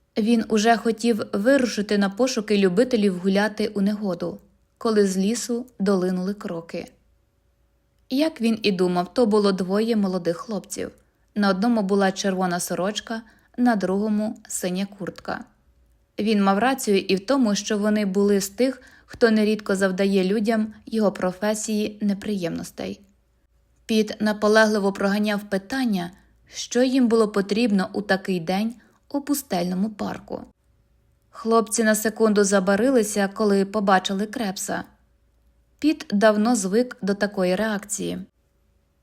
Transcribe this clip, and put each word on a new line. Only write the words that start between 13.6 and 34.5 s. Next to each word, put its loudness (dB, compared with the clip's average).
другому — -2
синя -4
куртка. -10
Він 2
мав 4
рацію 2
і 0
в -4
тому, 2
що -2
вони 0
були 2
з -6
тих, -2
хто 2
нерідко 2
завдає 2
людям 0
його 0
професії -4
неприємностей. -4
Піт 0
наполегливо 4
проганяв -2
питання, -2
що -2
їм 4
було 4
потрібно 0
у -4
такий -2
день -4
у -4
пустельному -2
парку. -10
Хлопці 0
на 4
секунду 2
забарилися, 2
коли 2
побачили 0
Крепса. -6